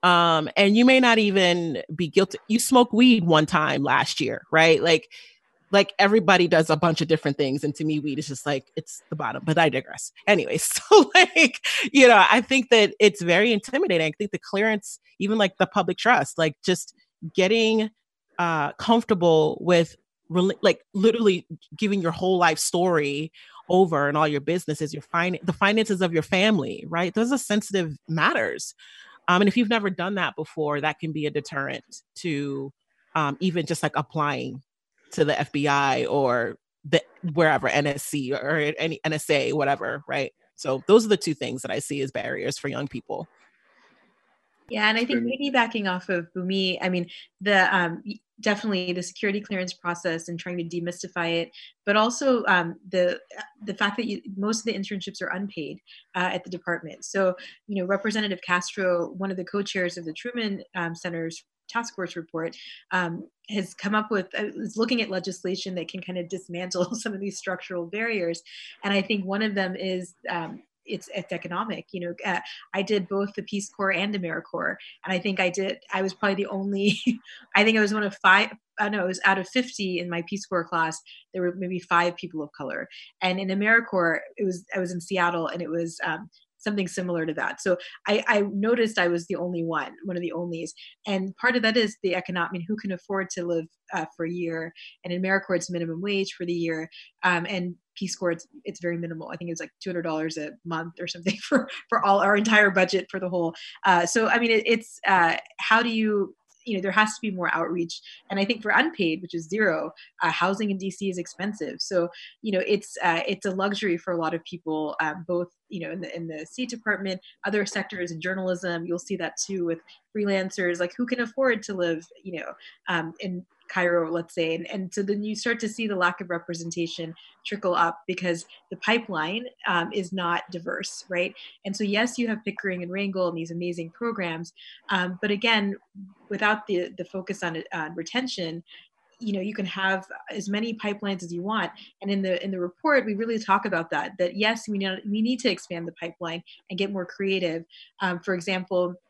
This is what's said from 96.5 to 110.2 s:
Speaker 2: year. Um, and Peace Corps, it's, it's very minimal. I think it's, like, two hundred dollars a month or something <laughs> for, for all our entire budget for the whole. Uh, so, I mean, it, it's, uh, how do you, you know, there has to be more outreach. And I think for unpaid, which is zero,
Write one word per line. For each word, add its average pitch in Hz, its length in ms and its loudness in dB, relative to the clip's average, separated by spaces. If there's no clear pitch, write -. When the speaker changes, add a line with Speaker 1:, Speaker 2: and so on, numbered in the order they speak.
Speaker 2:
year. 165 360 -4
Um, 170 240 2
and 180 280 -6
Peace 185 200 -6
Corps, 175 160 -2
it's, 170 160 -8
it's - 180 -12
very 170 160 -4
minimal. 165 340 -8
I 165 60 -10
think 170 140 -10
it's, 165 100 -8
like, - 180 -14
two 190 120 -8
hundred 175 100 -4
dollars 160 360 -4
a 151 160 -10
month 170 340 -8
or 175 80 -8
something 180 300 -4
<laughs> - 60 -14
for, 254 260 2
for - 160 0
all 196 160 6
our 196 160 4
entire 208 360 6
budget 185 400 2
for 190 80 -6
the 185 100 -4
whole. 170 240 0
Uh, 175 220 6
so, 220 200 2
I 240 120 2
mean, 233 100 2
it, 220 160 4
it's, - 420 0
uh, 175 300 4
how 226 240 4
do 240 60 0
you, 214 460 0
you 220 100 -4
know, 185 60 -2
there 196 100 -2
has 214 180 4
to - 120 -10
be 220 80 -4
more 180 240 -2
outreach. 170 480 -4
And 196 80 -2
I 196 40 2
think 220 200 -4
for 214 80 -2
unpaid, 196 500 0
which 175 140 -12
is 165 120 -8
zero, 160 440 -2